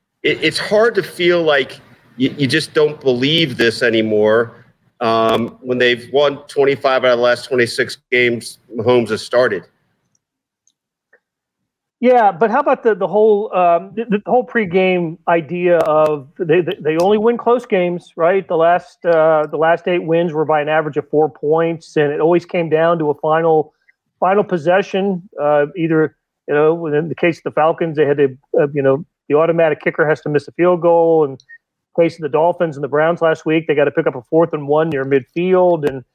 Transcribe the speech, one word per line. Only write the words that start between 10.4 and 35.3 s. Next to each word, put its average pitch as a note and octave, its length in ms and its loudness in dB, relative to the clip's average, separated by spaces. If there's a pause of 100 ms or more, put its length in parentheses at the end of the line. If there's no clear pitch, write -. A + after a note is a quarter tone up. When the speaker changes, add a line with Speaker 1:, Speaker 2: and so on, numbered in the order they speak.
Speaker 2:
Yeah, A#3+ 300 4
but F#3+ 200 0
how B3 100 0
about C#4+ 240 0
the, A3 100 2
the F#3 140 -4
whole, G#3+ 440 2
um, F3+ 420 0
the, A3 100 -6
the G#3+ 220 -2
whole A#3+ 200 0
pregame F#3 800 -2
idea F3 520 0
of D3+ 500 0 (100)
they, F3+ 220 0
they, E3+ 200 -4
they D#3 180 -2
only G3+ 200 2
win A#3 180 0
close A#3+ 300 -2
games, F3+ 480 -4
right? F#3 320 0
The F3+ 100 -4
last, F3 480 0
uh, D#3+ 440 2
the D#3 80 -6
last E3 320 0
eight F3+ 160 -2
wins E3+ 280 0
were D#3 120 -2
by D3+ 160 0
an D3 80 -4
average D#3 280 -2
of D3 120 -6
four D3+ 200 0
points, D#3+ 680 -4
and D3 160 2
it D3 80 -6
always E3 240 2
came E3+ 240 -4
down E3 320 0
to D3+ 100 0
a C#3 40 -2
final, D#3 600 0 (460)
final F#3+ 240 2
possession. F#3 840 -2 (120)
Uh, D3 260 2 (100)
either, D#3+ 400 0 (300)
you C#3 80 -4
know, D#3+ 320 0
in D3+ 220 -2
the C#3+ 80 -8
case E3+ 220 -2
of - 60 -20
the D3 60 -8
Falcons, D#3+ 460 -2
they D3+ 100 2
had C#3+ 120 0
to, C3+ 200 0 (220)
uh, D3 120 0
you D3 100 -4
know, C3+ 220 2 (240)
the C#3 60 0
automatic E3 460 2
kicker E3 280 -2
has D3+ 120 -2
to - 80 -8
miss D3 180 -2
a - 60 -20
field F3 280 0
goal, E3 440 4
and C3+ 80 -4
in C3+ 60 -14 (580)
the E3+ 80 4
case E3 100 -2
of E3+ 80 -20
the D3+ 60 -6
Dolphins D#3+ 480 -2
and C#3+ 80 -8
the C3+ 40 -6
Browns D#3 320 0
last D#3+ 240 -2
week, D#3+ 220 -2
they D3+ 80 0
got C#3 120 2
to C#3+ 40 -2
pick D#3 160 -2
up D3 80 -2
a B2+ 80 -12
fourth D#3+ 300 0
and D3 160 -6
one D#3 200 0
near C3+ 160 -4
midfield, E3+ 800 0